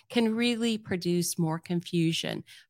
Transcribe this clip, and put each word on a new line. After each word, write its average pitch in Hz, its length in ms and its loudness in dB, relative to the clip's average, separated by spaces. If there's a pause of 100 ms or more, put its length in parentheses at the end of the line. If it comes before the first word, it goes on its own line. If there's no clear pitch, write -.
can 226 240 2
really 233 460 0
produce 175 580 0
more 165 220 0
confusion. 170 840 -2 (260)